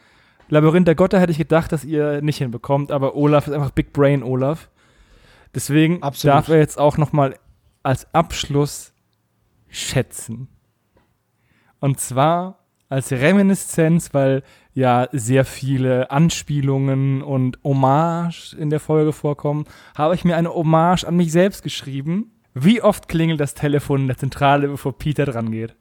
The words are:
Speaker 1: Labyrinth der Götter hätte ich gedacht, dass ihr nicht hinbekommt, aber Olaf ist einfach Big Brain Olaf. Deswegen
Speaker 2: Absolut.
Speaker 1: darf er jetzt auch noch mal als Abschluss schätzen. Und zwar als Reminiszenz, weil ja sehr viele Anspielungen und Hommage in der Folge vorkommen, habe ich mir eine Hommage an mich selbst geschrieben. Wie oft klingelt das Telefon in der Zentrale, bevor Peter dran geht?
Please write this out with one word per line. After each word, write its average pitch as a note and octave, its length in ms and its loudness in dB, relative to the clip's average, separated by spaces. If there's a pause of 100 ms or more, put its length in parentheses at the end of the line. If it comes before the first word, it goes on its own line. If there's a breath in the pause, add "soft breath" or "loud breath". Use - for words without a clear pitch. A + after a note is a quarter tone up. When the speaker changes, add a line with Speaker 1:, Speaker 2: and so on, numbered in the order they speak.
(500 soft breath)
Speaker 1:
Labyrinth D#3 360 4
der E3 100 4
Götter F#3 260 2
hätte F3 100 2
ich D3+ 60 -4
gedacht, D#3+ 340 0
dass D3+ 140 -6
ihr D3 360 -2
nicht D3 180 -2
hinbekommt, C#3 520 -4
aber C#3 240 -2
Olaf D3 320 4
ist D3 60 -6
einfach C#3+ 180 -4
Big - 220 -4
Brain C#3+ 300 2
Olaf. C3 460 -4 (840 soft breath)
Deswegen D#3 480 0
Speaker 2:
Absolut. C#3 320 0
Speaker 1:
darf D3+ 140 2
er D#3+ 80 4
jetzt D3+ 200 2
auch C#3+ 200 2
noch D3+ 160 0
mal C#3 240 0 (440)
als - 320 -4
Abschluss - 800 -2 (800)
schätzen. - 800 -8 (1300)
Und C#3 220 -2
zwar E3 580 -2 (320)
als C3+ 200 -4
Reminiszenz, E3+ 1000 2
weil C3+ 300 2 (300 soft breath)
ja B2+ 380 2
sehr C3 340 2
viele B2+ 680 -2
Anspielungen C3+ 1120 0
und C3 400 -2
Hommage D#3 920 0
in D3+ 160 -6
der D3+ 100 -2
Folge D#3 340 0
vorkommen, D3 520 -6 (320 loud breath)
habe D#3 160 0
ich F3+ 120 -4
mir F3 120 2
eine E3 160 -2
Hommage E3 520 2
an E3+ 100 -4
mich E3+ 160 0
selbst F3+ 320 2
geschrieben. D3 680 -8 (220)
Wie F3 280 2
oft - 260 0
klingelt E3 320 0
das C#3+ 140 -4
Telefon C#3+ 480 -2
in C3+ 60 -2
der B2+ 100 -4
Zentrale, C#3+ 500 0
bevor C#3+ 300 -6
Peter D3 280 -2
dran A2+ 260 -4
geht? A2+ 300 -8